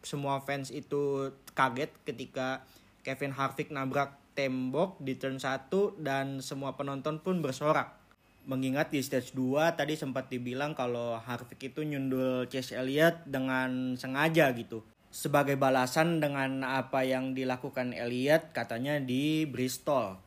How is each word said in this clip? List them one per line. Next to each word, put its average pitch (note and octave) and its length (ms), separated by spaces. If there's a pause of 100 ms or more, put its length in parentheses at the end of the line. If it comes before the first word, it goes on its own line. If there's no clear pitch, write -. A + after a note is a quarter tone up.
semua C#3 400
fans C#3 320
itu C#3 560 (240)
kaget B2+ 480
ketika C3 640 (400)
Kevin C3+ 240
Harvick C3+ 400
nabrak C#3 480 (160)
tembok C3+ 640
di C3+ 240
turn C3+ 160
satu C#3+ 640
dan C3+ 400
semua C3+ 320
penonton C#3 480
pun F3+ 240
bersorak. D3 480 (560)
Mengingat C3 400
di C3+ 160
stage C3 320
dua D3 400
tadi D3 160
sempat C3 400
dibilang B2+ 400
kalau A#2+ 480
Harvick B2 400
itu C#3 240
nyundul C3 640
Chase B2+ 240
Elliott D3 560
dengan C3 720
sengaja D3 560
gitu. A2+ 240 (320)
Sebagai C#3+ 480
balasan C3+ 600
dengan C3+ 420
apa C3 400
yang C3 320
dilakukan B2+ 560
Elliott B2 560
katanya B2 480
di C#3+ 480
Bristol. B2+ 800